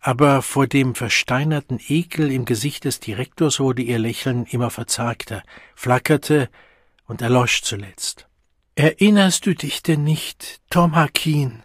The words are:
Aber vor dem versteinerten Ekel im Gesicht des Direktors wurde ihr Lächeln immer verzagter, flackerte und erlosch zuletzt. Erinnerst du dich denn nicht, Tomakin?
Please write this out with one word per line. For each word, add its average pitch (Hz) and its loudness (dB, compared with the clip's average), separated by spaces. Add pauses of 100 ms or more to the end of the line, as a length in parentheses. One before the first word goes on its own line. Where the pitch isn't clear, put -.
Aber 135 2
vor 135 0
dem 131 0
versteinerten 135 -2
Ekel 156 -2
im 131 -2
Gesicht 120 -4
des 135 -4
Direktors 127 -2
wurde 131 0
ihr 117 -2
Lächeln 117 -2
immer 120 -2
verzagter, 117 -6 (320)
flackerte 139 0 (580)
und 113 -10
erlosch 123 2
zuletzt. - -10 (480)
Erinnerst 190 4
du 185 2
dich - -8
denn 151 0
nicht, - -4 (100)
Tomakin? 151 0